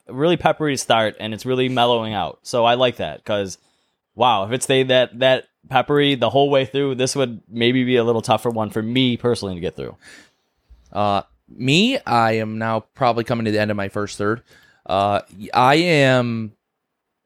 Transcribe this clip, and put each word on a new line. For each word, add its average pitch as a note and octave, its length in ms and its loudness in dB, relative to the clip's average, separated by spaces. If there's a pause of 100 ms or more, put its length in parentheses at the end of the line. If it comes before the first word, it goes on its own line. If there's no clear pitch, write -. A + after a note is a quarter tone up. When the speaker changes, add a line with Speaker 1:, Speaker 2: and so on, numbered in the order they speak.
Speaker 1:
really D#3 280 0
peppery D#3 360 0
to B2+ 40 -6
start, A2+ 420 0
and A2 140 -8
it's G2+ 120 -12
really B2+ 240 0
mellowing A#2+ 440 0
out. E2+ 300 -6
So A#2 220 0
I A#2 80 4
like B2 240 0
that D#2 260 -8
'cause, G2+ 340 -4 (580)
wow, A2 300 0
if G#2+ 60 -8
it B2+ 120 -4
stayed C3 260 2
that, B2+ 300 0
that C3 260 2 (240)
peppery C#3+ 460 2
the A#2 140 2
whole C#3 200 2
way C3+ 160 2
through, C#3 300 -2
this B2+ 200 -2
would B2 320 -2
maybe A#2+ 360 0
be B2+ 120 2
a A#2 80 4
little A2+ 180 0
tougher A2 280 0
one A2 200 -4
for A2 120 -4
me A#2+ 360 0
personally G#2+ 380 -2
to E2+ 60 -10
get E2+ 140 -6
through. B1+ 200 -10 (960)
Speaker 2:
Uh, G2+ 300 0 (260)
me, F3 520 0
I A2+ 340 0
am A2 240 -4
now A2 240 -4 (120)
probably A#2+ 300 0
coming A#2 220 -2
to G#2+ 60 -2
the G#2 100 0
end G#2+ 100 -2
of G#2 60 -4
my G2 120 -6
first G#2 280 -8
third. G#2+ 260 -2 (420)
Uh, G2+ 360 0 (320)
I B2+ 220 6
am B2+ 760 2 (760)